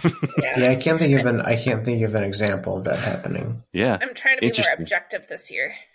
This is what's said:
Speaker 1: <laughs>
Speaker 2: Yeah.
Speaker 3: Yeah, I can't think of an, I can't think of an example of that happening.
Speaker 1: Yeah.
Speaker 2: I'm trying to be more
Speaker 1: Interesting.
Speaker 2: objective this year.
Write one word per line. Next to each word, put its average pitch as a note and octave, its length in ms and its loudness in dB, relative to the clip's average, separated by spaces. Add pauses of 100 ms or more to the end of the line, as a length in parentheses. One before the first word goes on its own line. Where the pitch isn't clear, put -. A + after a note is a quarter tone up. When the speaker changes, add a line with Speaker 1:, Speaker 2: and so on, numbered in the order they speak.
Speaker 1:
<laughs> E3 80 4 (260)
Speaker 2:
Yeah. C3 220 0
Speaker 3:
Yeah, B2+ 100 6
I C3 60 4
can't D#3+ 240 0
think C#3 180 6
of B2 80 0
an, A#2 140 2
I A#2 160 0
can't A#2 280 -2
think A#2 200 0
of G#2+ 100 0
an G#2+ 80 0
example G2 540 0
of F#2 80 -6
that - 160 -2
happening. - 720 -4
Speaker 1:
Yeah. G#2 280 2
Speaker 2:
I'm C4 140 -6
trying C4+ 220 2
to - 60 -2
be A2+ 40 4
more A#2+ 40 4
Speaker 1:
Interesting. G3+ 320 2
Speaker 2:
objective - 440 -4
this - 240 -12
year. C3 240 -6 (200)